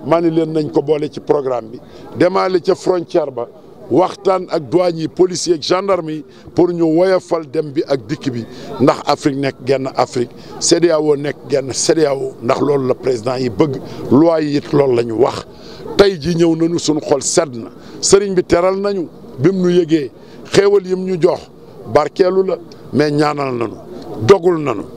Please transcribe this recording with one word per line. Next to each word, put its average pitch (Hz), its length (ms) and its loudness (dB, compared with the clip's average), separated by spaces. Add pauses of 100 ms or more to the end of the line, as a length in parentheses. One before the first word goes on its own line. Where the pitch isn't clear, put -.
ma 165 140 4
ni 170 100 2
leen 160 220 0
nañ 156 180 -2
ko 156 120 0
boole 147 280 -2
ci - 100 -12
programme 127 500 -4
bi, 120 100 -18 (360)
demaale 185 440 0
ca 185 140 0
frontière 165 560 -2
ba, 120 180 -8 (420)
waxtaan 185 600 0
ak 151 200 -4
douane 175 280 0
yi, 156 100 -6
policier 175 460 0
ak 147 80 -6
gendarme 185 500 0
yi 151 120 -10 (300)
pour 175 180 4
ñu 170 120 0
woyofal 170 680 2
dem 151 220 -4
bi 147 140 -2
ak 139 200 -2
dikk 143 240 -6
bi, 117 140 -6 (360)
ndax 143 260 4
Afrique 143 320 0
nekk 139 180 -2 (100)
genn 131 300 0
Afrique, 123 340 -2 (300)
C - 200 4
D 170 100 4
A 156 100 2
O 151 160 2
nekk 143 200 -6 (120)
genn 135 240 -2
C - 220 0
D 160 120 4
A 139 80 2
O, 135 280 -6
ndax 120 180 0
loolu 135 280 2
la 127 60 2
président 127 420 -2
yi 127 140 -2
bëgg, 135 300 0 (300)
loi 160 320 6
yi 143 160 -2
it - 140 -6
loolu 139 240 4
la 117 60 2
ñu 117 120 -4
wax. 110 320 0 (500)
Tey 196 240 4
ji 165 160 -2
ñëw 165 200 4
nañu, 165 220 0
suñu 151 220 0
xol 139 220 0
sedd - 340 0
na, 104 140 -10 (300)
sëriñ 196 340 2
bi 180 100 2
teral 180 360 2
nañu, 196 280 -4 (300)
bi 147 120 4
mu 190 140 0
nu 180 80 4
yëgee 160 380 2 (420)
xéewal 196 340 4
yim 185 180 -2
ñu 185 160 -2
jox 160 200 2 (520)
barkeelu 180 520 2
la, 180 120 -2 (360)
mais 147 180 2
ñaanal 147 460 0
nañu, 107 180 -4 (480)
dogul 175 400 2
nañu 107 220 -4 (120)